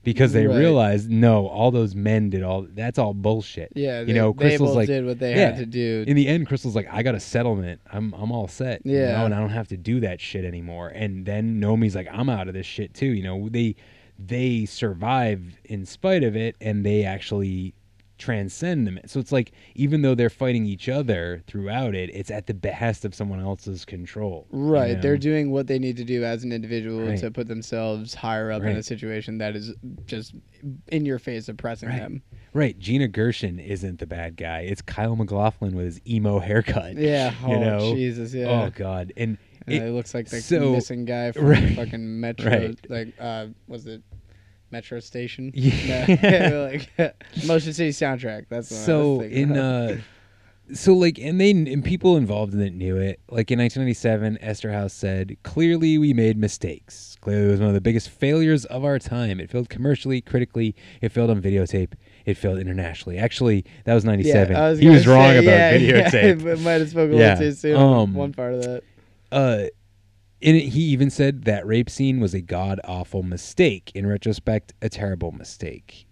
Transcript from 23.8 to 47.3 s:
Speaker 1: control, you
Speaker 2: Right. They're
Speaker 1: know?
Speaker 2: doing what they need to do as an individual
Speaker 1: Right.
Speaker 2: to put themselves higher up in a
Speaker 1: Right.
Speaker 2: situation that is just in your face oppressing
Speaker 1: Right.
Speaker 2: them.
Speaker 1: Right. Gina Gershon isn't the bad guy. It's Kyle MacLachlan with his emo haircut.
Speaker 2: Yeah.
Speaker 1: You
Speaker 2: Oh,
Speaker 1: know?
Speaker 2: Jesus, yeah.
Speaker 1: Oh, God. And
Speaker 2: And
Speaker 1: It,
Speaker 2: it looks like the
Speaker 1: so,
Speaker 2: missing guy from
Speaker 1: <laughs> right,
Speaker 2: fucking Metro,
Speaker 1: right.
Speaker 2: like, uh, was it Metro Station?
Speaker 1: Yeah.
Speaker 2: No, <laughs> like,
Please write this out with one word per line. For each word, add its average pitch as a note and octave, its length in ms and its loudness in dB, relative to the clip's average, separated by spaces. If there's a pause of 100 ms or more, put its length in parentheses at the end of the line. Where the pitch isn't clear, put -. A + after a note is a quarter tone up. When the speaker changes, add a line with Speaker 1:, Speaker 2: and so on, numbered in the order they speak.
Speaker 1:
control, F2+ 680 -12
you C3+ 40 -8
Speaker 2:
Right. C3+ 440 0
They're C#3+ 140 2
Speaker 1:
know? C#3 40 -4
Speaker 2:
doing D3 320 0
what C3+ 160 -2
they C3+ 120 -2
need B2+ 180 -4
to A#2+ 80 -10
do A#2+ 180 -4
as A#2 220 -6
an A#2+ 80 -6
individual A2+ 520 -6
Speaker 1:
Right. G#2 140 -4
Speaker 2:
to A2+ 100 -6
put A2+ 200 -8
themselves A2+ 640 -8
higher A2 400 -6
up G#2 80 -6
in G#2+ 80 -4
a G#2 60 -2
Speaker 1:
Right. G#2+ 100 -8
Speaker 2:
situation A2 540 -10
that G#2+ 140 -6
is G#2+ 200 -10 (320)
just A2 280 -12 (540)
in D3+ 180 -4
your C3 140 -4
face A#2 300 -10
oppressing A2+ 400 -10
Speaker 1:
Right. B2 100 -6
Speaker 2:
them. B2+ 220 -12 (320)
Speaker 1:
Right. C#3 260 -2
Gina A#2+ 300 0
Gershon G#2 500 -2
isn't F#2 400 -8
the E2 80 -10
bad E2+ 300 -10
guy. E2 240 -8
It's G2 200 -8
Kyle A2+ 360 -4
MacLachlan G2+ 580 -2
with F2+ 100 -4
his E2+ 220 -10
emo G#2 320 0
haircut. G2 580 -2
Speaker 2:
Yeah. C#3+ 360 0 (120)
Speaker 1:
You A#2+ 100 0
Speaker 2:
Oh, A2 40 0
Speaker 1:
know? A2 360 0
Speaker 2:
Jesus, A#2+ 380 -4
yeah. B2 140 -4
Speaker 1:
Oh, A#2 260 0
God. F#2+ 440 -8
And A2+ 200 -4 (300)
Speaker 2:
And C#3 80 -4
Speaker 1:
It, B2+ 120 -4
Speaker 2:
it A#2 40 -6
looks A#2+ 220 -8
like A#2 160 -8
the A#2 120 -8
Speaker 1:
so, C#3+ 320 0
Speaker 2:
missing B2 320 -4
guy A#2+ 260 -4
from D3 140 -2
Speaker 1:
<laughs> - 20 6
right, A2+ 280 6
Speaker 2:
fucking A2+ 440 -8
Metro, A#2 320 -2
Speaker 1:
right. A2+ 280 0 (100)
Speaker 2:
like, A#2 300 -10
uh, A2+ 280 -10 (200)
was B2 200 -16
it D#3 140 -16 (680)
Metro A#2 280 -12
Station? B2+ 540 -12
Speaker 1:
Yeah. C#3 960 2
Speaker 2:
No, D3 160 -2
<laughs> C3+ 320 -10
like, E3 180 -2 (300)